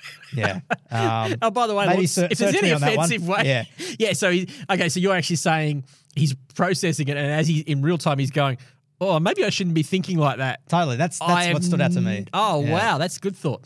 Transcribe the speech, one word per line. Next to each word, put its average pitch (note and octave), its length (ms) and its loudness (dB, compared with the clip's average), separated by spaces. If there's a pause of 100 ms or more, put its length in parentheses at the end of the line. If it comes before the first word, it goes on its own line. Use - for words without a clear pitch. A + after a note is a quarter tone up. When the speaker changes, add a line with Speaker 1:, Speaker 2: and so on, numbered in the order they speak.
Speaker 1:
<laughs> - 340 -16
Speaker 2:
yeah. G#2 260 -2 (320)
Um, A2+ 500 0
Speaker 1:
Oh, A3+ 80 2
by A#3 160 0
the G#3+ 80 -2
way, G3+ 120 0
Speaker 2:
maybe F3+ 120 2
Speaker 1:
Lord, F#3 100 2
Speaker 2:
ser-, F3 220 0
Speaker 1:
if G3+ 80 -2
there's G3+ 140 2
Speaker 2:
search G3 100 2
Speaker 1:
any F#3+ 60 4
Speaker 2:
me D#3+ 60 4
on D3 80 0
that D3 140 2
one. E3 100 2
Speaker 1:
offensive F#3+ 200 0
way. G3+ 180 2
Speaker 2:
Yeah. B2+ 200 0 (340)
Speaker 1:
Yeah, A3 140 0
so F#3+ 180 0
he, F3+ 180 0 (220)
okay, F3+ 180 0
so F3+ 120 -2
you're F#3+ 160 2
actually E3+ 200 -2
saying D3+ 480 0 (300)
he's C3+ 180 2 (220)
processing D#3+ 540 0
it, C#3+ 80 -2
and C#3+ 100 -2
as D3+ 220 0
he, D#3 120 2
in D3 220 -2
real E3 160 0
time, D3 220 0
he's C3+ 100 0
going, C#3 260 0 (440)
"Oh, F3+ 200 2
maybe B3 240 0
I G3+ 60 0
shouldn't F3+ 240 0
be D#3+ 80 4
thinking F3+ 360 -2
like C#3 200 2
that." C3 300 -4
Speaker 2:
Totally. E3 280 2
That's, E3 240 -2
Speaker 1:
I D#3+ 60 -4
Speaker 2:
that's F3 220 4
what E3+ 80 2
Speaker 1:
am F3 60 -2
Speaker 2:
stood F3 180 0
out C#3 120 2
to - 80 0
me. - 180 0
Speaker 1:
n-, G2+ 140 -10
oh, F#3 320 0
Speaker 2:
Yeah. - 80 0
Speaker 1:
wow, F#3 260 2
that's F3+ 180 -4
a - 40 -16
good - 160 -4
thought. - 300 -4